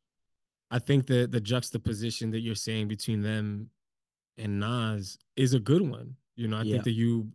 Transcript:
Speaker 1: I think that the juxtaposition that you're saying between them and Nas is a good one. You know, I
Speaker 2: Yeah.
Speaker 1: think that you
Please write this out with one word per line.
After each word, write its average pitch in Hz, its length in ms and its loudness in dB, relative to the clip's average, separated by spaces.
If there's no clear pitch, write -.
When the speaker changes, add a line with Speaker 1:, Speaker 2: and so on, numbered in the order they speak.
Speaker 1:
I 123 80 0
think 135 300 4
that 123 220 4
the 120 120 0
juxtaposition 113 880 -2
that 110 100 -2
you're 113 140 -4
saying 110 340 -2
between 107 320 -2
them 107 480 -2
and 104 220 -2
Nas 110 580 -2
is 131 160 4
a 131 80 4
good 139 220 4
one. 123 340 -6
You 117 120 -2
know, 110 80 -2
I 113 80 -2
Speaker 2:
Yeah. 107 80 0
Speaker 1:
think 107 120 0
that 120 80 2
you 113 420 2